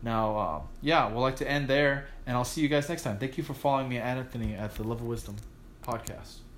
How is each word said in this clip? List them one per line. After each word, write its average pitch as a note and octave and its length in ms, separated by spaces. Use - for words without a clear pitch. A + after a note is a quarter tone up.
Now, A2 360
uh, D#2+ 220
yeah, D3 280
we'd A2 100
like C3 180
to C3+ 140
end C#3+ 180
there, C#3 380
and B2 120
I'll B2 80
see D#3+ 160
you D3 80
guys C#3+ 200
next E3 140
time. G#2 160
Thank C3 180
you E3 80
for C#3+ 100
following C3+ 340
me, B2 100
Anthony, A#2+ 560
at G2+ 220
the A2 80
Love A2+ 160
of A#2 80
Wisdom A2 280
podcast. - 640